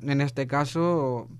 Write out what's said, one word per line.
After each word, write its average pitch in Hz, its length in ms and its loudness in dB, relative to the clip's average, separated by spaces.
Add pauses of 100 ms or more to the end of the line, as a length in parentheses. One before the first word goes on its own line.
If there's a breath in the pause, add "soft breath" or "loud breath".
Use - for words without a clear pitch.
En 139 180 2
este 139 260 0
caso, 143 800 0 (140)